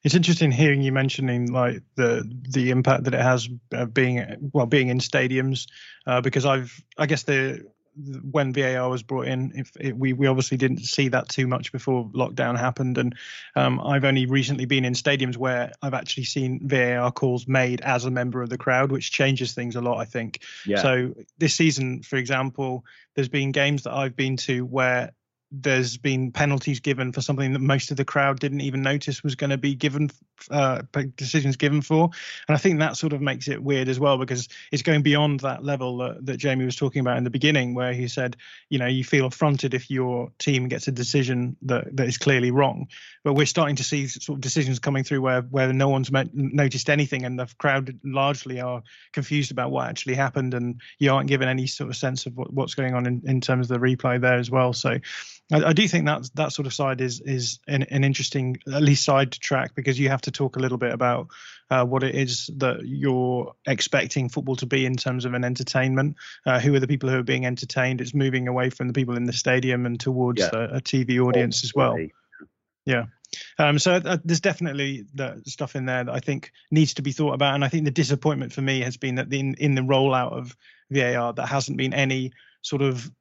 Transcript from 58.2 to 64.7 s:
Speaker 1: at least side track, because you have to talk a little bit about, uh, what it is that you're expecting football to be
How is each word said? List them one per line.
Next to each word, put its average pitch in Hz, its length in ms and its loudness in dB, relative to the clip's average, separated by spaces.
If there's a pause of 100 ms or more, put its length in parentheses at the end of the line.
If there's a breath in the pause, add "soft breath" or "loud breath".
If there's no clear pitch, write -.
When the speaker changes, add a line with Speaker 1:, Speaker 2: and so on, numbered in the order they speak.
Speaker 1:
at 143 80 2
least 143 240 6
side 135 260 4
track, - 440 -2
because 135 240 -2
you 135 100 2
have 135 120 0
to 139 100 -4
talk 135 240 -2
a 127 40 -4
little 127 180 0
bit 117 160 -2
about, 123 340 0 (420 loud breath)
uh, 127 160 4
what 127 160 0
it 131 140 -2
is 127 420 -2
that 127 260 0
you're 127 680 0 (120)
expecting 127 640 0
football 135 260 -4
to 131 100 -6
be 135 200 0